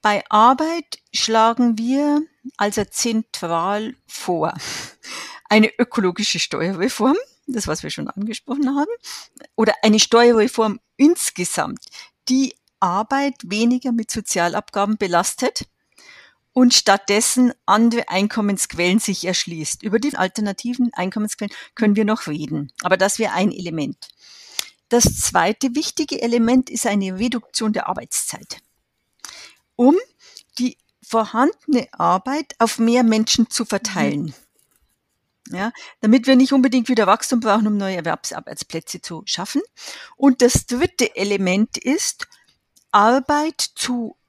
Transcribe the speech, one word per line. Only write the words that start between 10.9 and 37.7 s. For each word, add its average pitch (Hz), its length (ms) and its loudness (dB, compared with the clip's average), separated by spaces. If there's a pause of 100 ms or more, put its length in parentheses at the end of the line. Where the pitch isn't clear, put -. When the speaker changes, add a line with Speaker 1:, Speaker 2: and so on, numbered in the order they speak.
Speaker 1:
insgesamt, - 880 0 (420)
die 262 280 0 (240)
Arbeit 220 640 -2
weniger 233 480 0
mit 233 180 -4
Sozialabgaben 202 880 -2
belastet 185 680 -2 (880)
und 254 200 6
stattdessen 214 800 2 (140)
andere 226 420 2
Einkommensquellen 196 880 0
sich 190 280 -2
erschließt. 165 580 -6
Über 208 160 0
die 285 160 -4
alternativen 214 800 -2
Einkommensquellen 208 600 -6 (220)
können 208 200 2
wir 214 100 2
noch 202 200 -2
reden, 147 460 -6 (100)
aber 185 160 2
das 190 220 0
wäre 214 140 -2
ein 185 180 0
Element. 165 560 -8 (840)
Das 240 140 4
zweite - 720 0
wichtige 302 460 -4
Element 233 500 2
ist 247 160 -4
eine 190 320 -2
Reduktion 226 540 -4
der - 140 -4
Arbeitszeit, - 680 -8 (1160)
um 262 200 6 (640)
die 247 200 -4 (300)
vorhandene 233 840 0
Arbeit 190 680 -2
auf 226 220 0
mehr 233 240 4
Menschen 220 480 2
zu 226 140 -4
verteilen. 170 600 -4
Speaker 2:
Mhm. 151 80 -10 (1160)
Speaker 1:
Ja, 196 220 -6 (260)
damit 226 260 4
wir 269 120 6
nicht 262 160 4
unbedingt 254 340 2
wieder 226 180 2
Wachstum 226 360 2
brauchen, 220 260 2
um 208 80 0